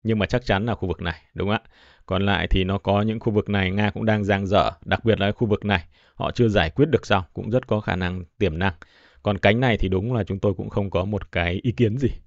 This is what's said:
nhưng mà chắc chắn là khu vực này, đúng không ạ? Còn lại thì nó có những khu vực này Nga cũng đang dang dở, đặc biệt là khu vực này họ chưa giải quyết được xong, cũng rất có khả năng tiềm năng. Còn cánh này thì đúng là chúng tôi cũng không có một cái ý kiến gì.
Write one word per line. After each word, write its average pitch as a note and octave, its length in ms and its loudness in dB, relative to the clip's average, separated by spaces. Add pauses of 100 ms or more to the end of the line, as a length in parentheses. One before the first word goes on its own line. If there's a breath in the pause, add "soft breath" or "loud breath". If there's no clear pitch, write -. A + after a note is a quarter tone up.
nhưng A2 160 0
mà G2 60 2
chắc B2 200 -2
chắn G2+ 200 0
là A2+ 100 0
khu F#2+ 120 -6
vực E2+ 140 -4
này, F2 140 -4 (180)
đúng - 160 -4
không G#2+ 140 0
ạ? - 60 -20 (360 soft breath)
Còn F#2+ 200 0
lại F2+ 220 0
thì F#2+ 160 4
nó F#2+ 140 -2
có G2+ 240 0
những A2 180 -2
khu A2+ 140 -2
vực G#2 160 0
này G2 220 0
Nga G#2 180 0
cũng G#2+ 160 -4
đang G#2+ 180 2
dang G2 240 0
dở, F#2+ 240 4 (140)
đặc - 200 -2
biệt G#2+ 140 2
là G2 120 2
khu A2+ 160 -2
vực G2+ 180 -2
này G2+ 180 0 (320 soft breath)
họ - 160 -4
chưa A#2+ 160 2
giải G2 220 2
quyết C3+ 200 2
được B2+ 160 0
xong, G2 180 0 (100)
cũng G2 160 -8
rất B2 180 -2
có G#2+ 120 0
khả G#2+ 160 -2
năng F2+ 280 -4 (140)
tiềm E2+ 220 0
năng. F#2+ 140 0 (500 loud breath)
Còn G#2 140 0
cánh G#2+ 220 4
này B2 180 2
thì F#2+ 120 0
đúng F#2+ 240 0
là A2 100 0
chúng G2 160 -4
tôi G2+ 140 0
cũng G2 160 -6
không G2+ 200 -2
có F2+ 160 0
một G2+ 260 -6
cái F2 320 -2
ý A#2+ 80 0
kiến A2+ 260 0
gì. C3 120 0 (180)